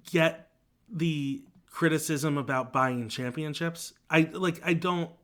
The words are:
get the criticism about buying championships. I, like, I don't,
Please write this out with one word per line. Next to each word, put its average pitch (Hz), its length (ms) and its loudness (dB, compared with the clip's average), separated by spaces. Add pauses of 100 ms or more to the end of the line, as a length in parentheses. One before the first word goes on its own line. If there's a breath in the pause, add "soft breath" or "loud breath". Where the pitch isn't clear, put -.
(120)
get 165 380 2 (400)
the 151 540 -2 (260)
criticism 156 680 0
about 127 360 -2
buying 127 360 0
championships. 156 840 -6 (160)
I, 160 240 6
like, 180 300 0
I 175 100 2
don't, 170 380 0 (120)